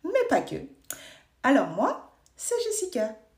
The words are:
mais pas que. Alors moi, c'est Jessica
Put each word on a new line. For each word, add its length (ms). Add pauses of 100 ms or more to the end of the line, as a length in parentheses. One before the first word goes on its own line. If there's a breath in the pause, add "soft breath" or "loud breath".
mais 240
pas 140
que. 160 (840 loud breath)
Alors 240
moi, 500 (180)
c'est 300
Jessica 500 (220)